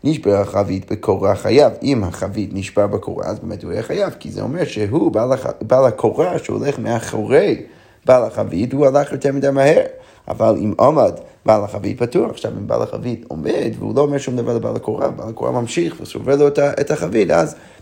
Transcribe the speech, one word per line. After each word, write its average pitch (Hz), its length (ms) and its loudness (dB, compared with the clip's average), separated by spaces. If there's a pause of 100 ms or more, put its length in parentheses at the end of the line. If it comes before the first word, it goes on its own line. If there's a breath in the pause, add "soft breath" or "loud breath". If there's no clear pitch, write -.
נשברה 139 360 2
החבית 95 520 -2
בקורה 95 420 0
חייב. 113 380 4 (100)
אם 123 220 0
החבית 92 480 -6
נשבר 98 340 0
בקורה, 98 400 -4
אז 92 120 -6
באמת 90 260 -10
הוא 85 80 -8
יהיה 107 100 -4
חייב, 185 380 -4
כי - 100 -12
זה 98 120 -8
אומר 151 220 -4
שהוא, 110 480 -2
בעל 127 200 2
הח-, - 140 -2 (140)
בעל 127 240 4
הקורה 135 540 2
שהולך - 400 -4
מאחורי 113 840 0 (440 loud breath)
בעל 127 180 6
החבית, 104 480 -2
הוא 139 140 4
הלך 143 260 4
יותר 139 200 0
מדי 139 180 0
מהר. 139 320 6 (460 loud breath)
אבל 110 300 2
אם 104 220 -2
עמד 123 340 4 (320 loud breath)
בעל 107 180 4
החבית 101 340 -6
פטור, 165 320 0
עכשיו - 280 -8
אם 104 80 -8
בעל 117 160 0
החבית 117 460 -8
עומד 113 500 -4
והוא 107 160 -6
לא 131 60 2
אומר 143 180 0
שום 127 180 -6
דבר 117 200 -2
לבעל 110 200 -4
הקורה, - 320 -4
בעל - 200 -10
הקורה 120 220 -6
ממשיך 127 500 -4
וסובר - 360 -2
לו 143 120 6
את 143 100 -2
ה-, 143 220 2
את - 100 0
החבית, 90 400 0
אז 151 240 2 (260 loud breath)